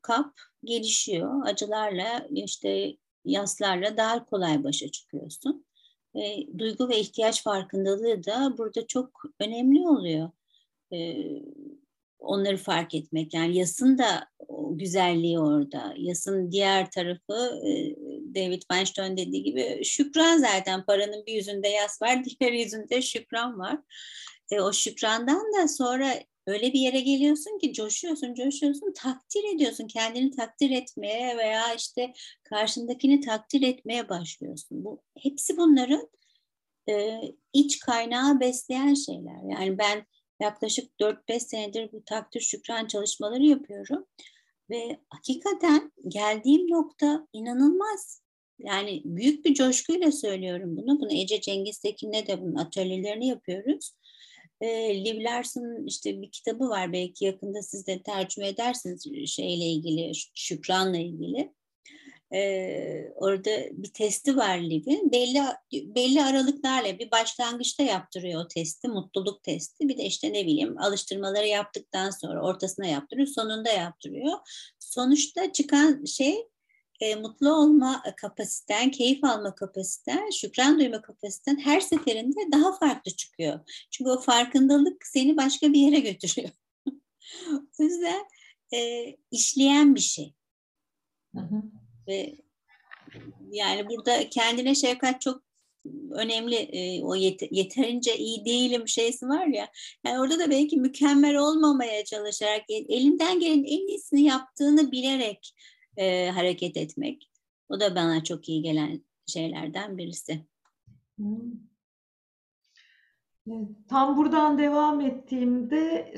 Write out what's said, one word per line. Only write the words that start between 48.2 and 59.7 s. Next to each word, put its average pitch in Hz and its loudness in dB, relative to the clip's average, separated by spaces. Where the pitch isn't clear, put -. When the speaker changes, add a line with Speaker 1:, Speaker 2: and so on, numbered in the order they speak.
Speaker 1:
Yani 196 -4
büyük 247 0
bir 302 6
coşkuyla 285 2
söylüyorum 185 -4
bunu. 262 2
Bunu 269 -2
Ece 196 -2
Cengiz 196 -4
Tekin'le 214 -6
de 185 -2
bunun 175 -4
atölyelerini 190 -4
yapıyoruz. 240 -4
E, 220 -4
Liv 220 -4
Larson'ın 240 -6
işte 196 -8
bir 202 -16
kitabı 233 -4
var. 185 -4
Belki 180 -4
yakında 196 -4
siz 196 -14
de 190 -6
tercüme 196 -6
edersiniz 196 -6
şeyle 180 -4
ilgili, 160 -2